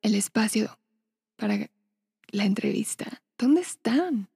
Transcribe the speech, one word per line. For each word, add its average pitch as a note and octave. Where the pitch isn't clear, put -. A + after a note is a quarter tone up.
el G#3
espacio G#3+
para G#3
la G3+
entrevista. -
¿Dónde C#4+
están? C4+